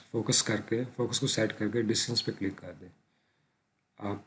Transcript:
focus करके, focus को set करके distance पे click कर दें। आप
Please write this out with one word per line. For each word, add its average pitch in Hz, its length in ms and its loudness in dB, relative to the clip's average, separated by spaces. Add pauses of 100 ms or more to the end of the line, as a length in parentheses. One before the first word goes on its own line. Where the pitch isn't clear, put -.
(120)
focus 117 300 4
करके, 113 440 0
focus - 320 -2
को 139 100 0
set 110 240 2
करके 107 320 0
distance 113 360 2
पे 113 120 0
click 95 260 -2
कर 90 160 -12
दें। 90 140 -18 (1120)
आप 101 260 -4